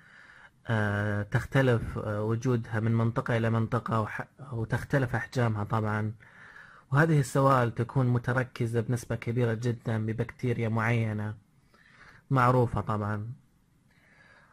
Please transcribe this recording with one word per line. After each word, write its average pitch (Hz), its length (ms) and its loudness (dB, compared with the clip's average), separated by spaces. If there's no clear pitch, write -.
آه، 104 560 0
تختلف، 120 720 2
آه، 107 260 -4
وجودها 113 560 0
من 113 120 2
منطقة 113 460 0
إلى 113 120 2
منطقة 113 520 0
وح-، - 520 -10
وتختلف 120 640 -2
أحجامها 110 480 -2
طبعًا. 107 500 -2
وهذه 151 280 4
السوائل 135 520 2
تكون 123 360 0
متركزة 120 760 0
بنسبة 120 340 -4
كبيرة 117 380 -2
جدًا 113 520 -2
ببكتيريا 117 640 -4
معينة 110 680 0
معروفة 123 520 4
طبعًا. 107 520 -4